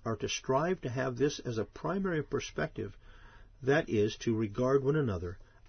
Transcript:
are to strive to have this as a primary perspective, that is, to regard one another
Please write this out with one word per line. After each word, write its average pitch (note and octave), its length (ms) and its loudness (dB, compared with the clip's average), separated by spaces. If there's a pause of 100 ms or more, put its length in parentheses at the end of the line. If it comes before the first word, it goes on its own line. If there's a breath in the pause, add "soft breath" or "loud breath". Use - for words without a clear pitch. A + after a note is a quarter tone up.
are A2+ 120 -2
to - 120 -4
strive D#3 520 0
to - 80 -6
have B2+ 280 -2
this C#3+ 220 2
as A#2 200 -4
a G#2+ 60 0
primary E3+ 600 -2
perspective, - 720 -6 (640 soft breath)
that C#3 260 2
is, G#2+ 280 2
to - 180 0
regard B2 480 2
one C#3 140 2
another F#2 420 -2 (300 soft breath)